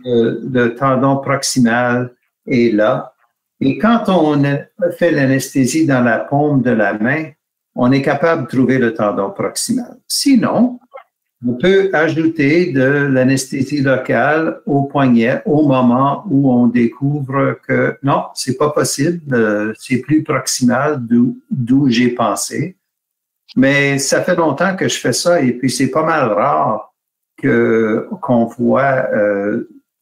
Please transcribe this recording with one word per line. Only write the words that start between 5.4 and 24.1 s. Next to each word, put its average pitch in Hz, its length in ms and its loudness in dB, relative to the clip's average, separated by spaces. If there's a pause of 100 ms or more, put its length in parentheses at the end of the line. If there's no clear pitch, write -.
dans 131 180 2
la 113 160 2
paume 143 420 0
de 120 100 0
la 104 260 0
main, 139 320 -4 (440)
on 123 200 0
est 139 80 2
capable 156 420 0
de 117 60 -10
trouver 131 280 2
le 117 160 0
tendon 101 380 -2
proximal. - 640 -6 (140)
Sinon, 247 680 2 (720)
on 120 60 -2
peut 190 400 2
ajouter 156 800 0
de 135 100 2
l'anesthésie 135 1000 0
locale 135 840 0
au 139 180 0
poignet 131 640 2
au 151 200 2
moment 131 640 2
où 139 220 2
on 120 160 4
découvre 131 1000 -2
que 131 380 -2
non, 147 300 0
c'est - 240 -6
pas 151 140 0
possible, 151 500 -2 (120)
euh, 107 440 0
c'est 127 240 -4
plus 151 200 0
proximal 131 840 -2
d'où, 120 320 2 (100)
d'où 135 380 0
j'ai 123 220 2
pensé. 120 640 -4 (800)
Mais 139 440 2
ça 139 220 0